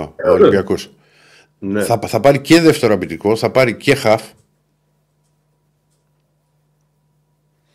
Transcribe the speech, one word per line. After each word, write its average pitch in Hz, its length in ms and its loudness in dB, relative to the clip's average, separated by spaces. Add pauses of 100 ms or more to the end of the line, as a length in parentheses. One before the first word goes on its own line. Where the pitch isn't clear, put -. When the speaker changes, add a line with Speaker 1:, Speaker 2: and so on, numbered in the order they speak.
Speaker 1:
ο 76 160 -12
Speaker 2:
Ε, - 120 -6
Speaker 1:
Ολυμπιακός. - 640 0 (680)
Speaker 2:
ναι. 101 260 -6
Speaker 1:
Θα, 117 220 -2
θα 110 140 -4
πάρει 139 200 2
και 160 200 4
δεύτερο 139 340 2
αμυντικό, 87 420 -4
θα 113 140 -4
πάρει 123 260 0
και - 180 0
χαφ. 110 280 0 (3500)